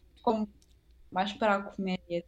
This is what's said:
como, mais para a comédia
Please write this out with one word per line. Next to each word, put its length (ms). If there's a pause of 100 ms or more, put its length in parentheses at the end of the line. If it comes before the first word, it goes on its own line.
(220)
como, 280 (640)
mais 220
para 220
a 80
comédia 640